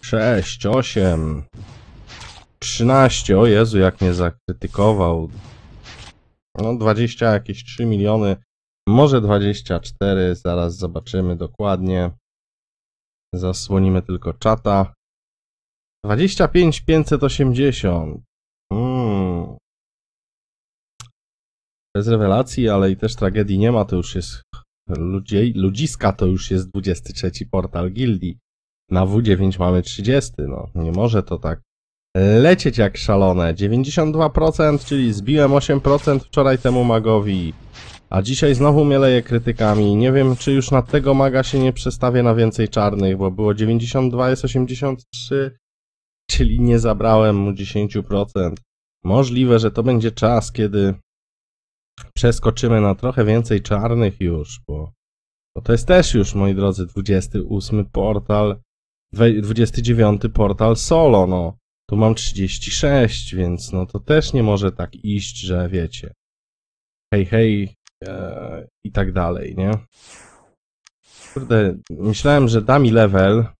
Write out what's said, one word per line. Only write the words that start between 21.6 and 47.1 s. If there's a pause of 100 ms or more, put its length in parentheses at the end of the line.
Bez
rewelacji,
ale
i
też
tragedii
nie
ma,
to
już
jest (460)
ludzie-,
ludziska,
to
już
jest
dwudziesty
trzeci
portal
gildii. (520)
Na
W
dziewięć
mamy
trzydziesty,
no,
nie
może
to
tak (560)
lecieć
jak
szalone.
Dziewięćdziesiąt
dwa
procent,
czyli
zbiłem
osiem
procent
wczoraj
temu
magowi. (560)
A
dzisiaj
znowu
mnie
leje
krytykami.
Nie
wiem,
czy
już
na
tego
maga
się
nie
przestawię
na
więcej
czarnych,
bo
było
dziewięćdziesiąt
dwa,
jest
osiemdziesiąt (100)
trzy, (720)
czyli
nie
zabrałem